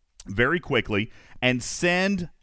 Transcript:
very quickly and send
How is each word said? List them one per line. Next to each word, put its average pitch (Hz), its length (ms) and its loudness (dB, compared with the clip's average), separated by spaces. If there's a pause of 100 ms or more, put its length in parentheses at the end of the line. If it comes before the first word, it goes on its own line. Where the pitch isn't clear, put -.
(260)
very 123 340 0
quickly 110 500 0 (300)
and 127 220 2
send 180 640 0 (140)